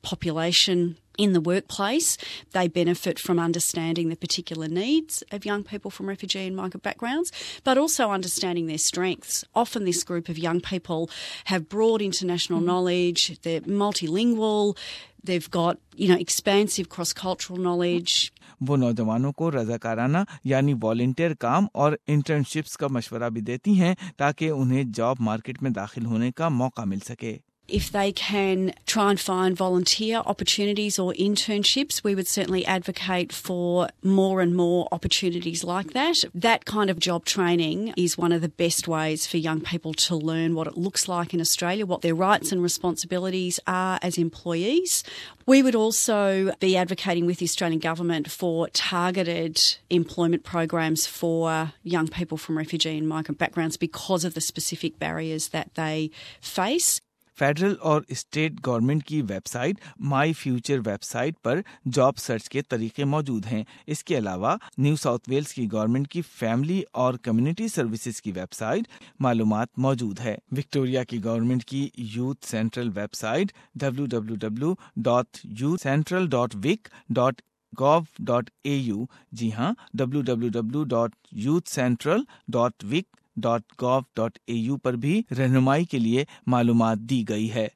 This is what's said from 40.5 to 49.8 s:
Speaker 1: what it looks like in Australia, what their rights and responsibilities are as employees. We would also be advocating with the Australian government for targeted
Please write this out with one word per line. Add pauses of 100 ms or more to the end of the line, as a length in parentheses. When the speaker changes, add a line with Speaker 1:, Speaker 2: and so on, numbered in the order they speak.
Speaker 1:
what
it
looks
like
in
Australia,
what
their
rights
and
responsibilities
are
as
employees. (440)
We
would
also
be
advocating
with
the
Australian
government
for
targeted (300)